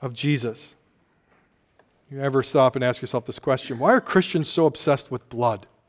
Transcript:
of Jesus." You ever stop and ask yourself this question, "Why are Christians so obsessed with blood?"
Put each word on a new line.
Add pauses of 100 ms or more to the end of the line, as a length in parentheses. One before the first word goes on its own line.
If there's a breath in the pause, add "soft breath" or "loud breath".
of
Jesus." (1300)
You
ever
stop
and
ask
yourself
this
question,
"Why
are
Christians
so
obsessed
with
blood?" (220)